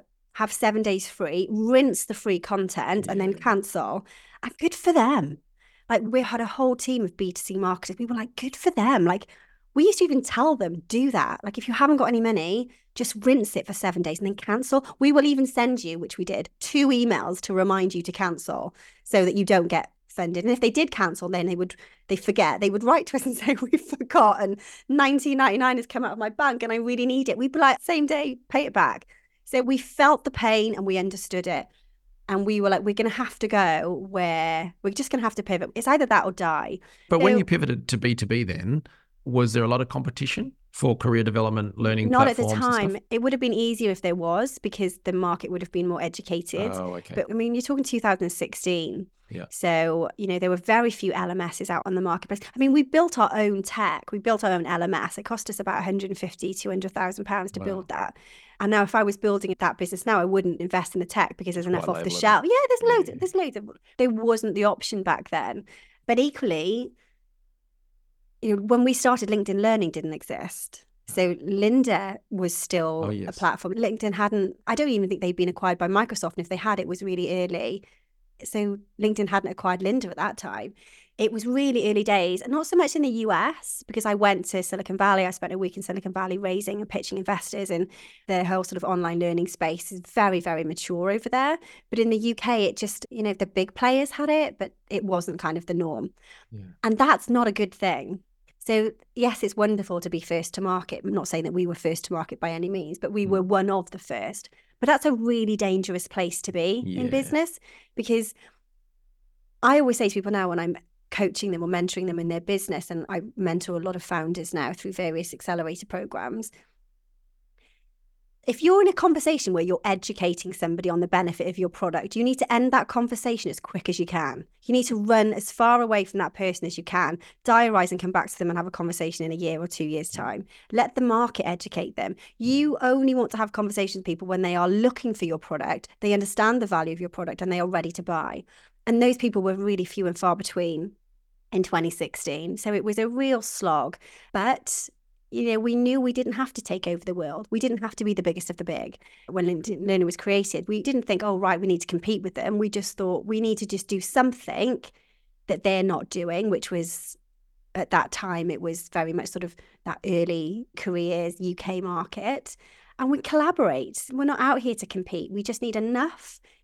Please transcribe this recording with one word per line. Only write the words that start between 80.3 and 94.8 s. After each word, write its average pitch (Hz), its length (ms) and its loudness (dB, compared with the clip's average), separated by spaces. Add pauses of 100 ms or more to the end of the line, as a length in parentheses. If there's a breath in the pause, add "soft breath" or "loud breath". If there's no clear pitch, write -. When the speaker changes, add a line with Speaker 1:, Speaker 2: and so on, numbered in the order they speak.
Speaker 1:
time. 107 380 -10 (420 soft breath)
It 220 160 0
was 220 120 -6
really 247 460 2
early 208 140 2
days, 190 380 2
and 247 100 -6
not 311 160 -2
so - 80 2
much 330 180 4
in 302 80 2
the 277 60 2
U 220 240 0
S, 214 560 -2
because 220 180 -4
I 208 80 2
went 202 360 2
to 185 120 -2
Silicon 190 340 -6
Valley. 190 300 4
I 185 60 -4
spent 180 200 -8
a 185 60 -4
week 185 180 -4
in 196 60 -10
Silicon 185 300 -8
Valley 185 260 -2
raising 202 420 -2
and 208 80 -8
pitching - 300 -6
investors 190 520 -4
in 180 180 0 (400 loud breath)
the 180 160 2
whole 185 180 0
sort 185 140 -8
of 175 80 -6
online 175 340 0
learning 170 300 0
space. 170 420 -4
Is 185 80 -12
very, 190 400 2
very 165 240 -4
mature 175 480 -2
over 220 180 -2
there. 269 300 2 (320 loud breath)
But - 80 0
in 226 120 4
the 220 80 4
U 226 180 0
K, 220 300 2
it 208 100 0
just, - 340 -8
you 220 140 -4
know, 208 80 0
the 190 140 -2
big 190 280 -2
players 262 380 2
had 294 180 -2
it, 302 300 2
but - 140 -6 (160)